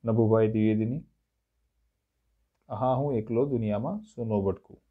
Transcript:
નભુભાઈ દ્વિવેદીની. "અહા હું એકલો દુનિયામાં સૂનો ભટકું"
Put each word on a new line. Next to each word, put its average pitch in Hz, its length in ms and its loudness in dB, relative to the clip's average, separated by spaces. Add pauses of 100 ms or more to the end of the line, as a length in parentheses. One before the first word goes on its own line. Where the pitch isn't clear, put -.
નભુભાઈ 113 440 4
દ્વિવેદીની. 110 560 0 (1600)
"અહા 131 260 -2
હું 139 200 -2
એકલો 117 320 0
દુનિયામાં 123 560 -2
સૂનો 110 400 -4
ભટકું" - 480 -4